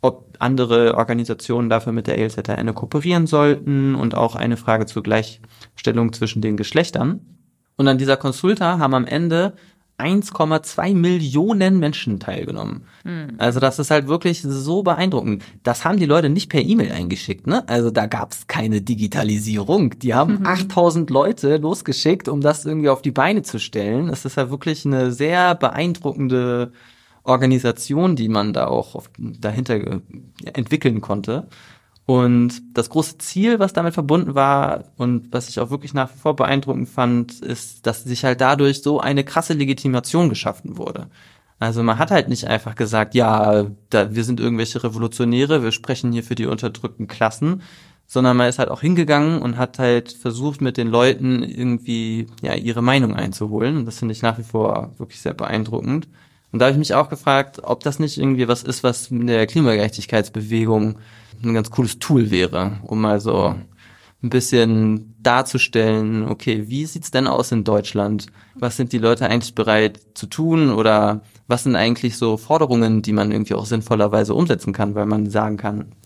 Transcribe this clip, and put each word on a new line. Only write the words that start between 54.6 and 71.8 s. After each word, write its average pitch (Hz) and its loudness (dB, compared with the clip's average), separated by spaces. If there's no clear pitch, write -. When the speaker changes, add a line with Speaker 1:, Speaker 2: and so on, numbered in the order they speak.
Speaker 1:
wirklich - -16
sehr - -6
beeindruckend. 113 -4
Und 117 0
da 123 6
habe 135 6
ich 139 2
mich 147 0
auch 143 2
gefragt, 139 0
ob - -4
das 143 -2
nicht 151 -2
irgendwie 135 0
was 120 0
ist, - -6
was 123 -2
in 120 -2
der 113 4
Klimagerechtigkeitsbewegung 110 0
ein 113 0
ganz 110 0
cooles - -2
Tool 117 2
wäre, 92 0
um 110 -4
mal 107 2
so 98 0
ein 120 -2
bisschen 113 2
darzustellen, 110 2
okay, 107 -2
wie 135 -4
sieht's - -12
denn 131 2
aus 127 0
in 113 0
Deutschland? 104 0
Was 120 -4
sind 123 -2
die 127 0
Leute 117 4
eigentlich 117 0
bereit 107 2
zu - -12
tun? 160 2
Oder 107 4
was 120 -2
sind 127 2
eigentlich 117 0